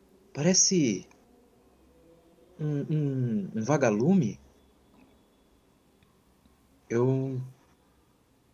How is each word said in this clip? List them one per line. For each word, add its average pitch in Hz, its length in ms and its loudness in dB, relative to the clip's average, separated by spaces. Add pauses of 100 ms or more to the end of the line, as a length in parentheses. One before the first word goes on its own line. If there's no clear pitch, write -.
(320)
Parece 147 760 0 (1500)
um, 147 320 -4
um, 131 640 -2
um 110 100 -4
vagalume. 127 760 2 (2500)
Eu 131 520 -2 (1120)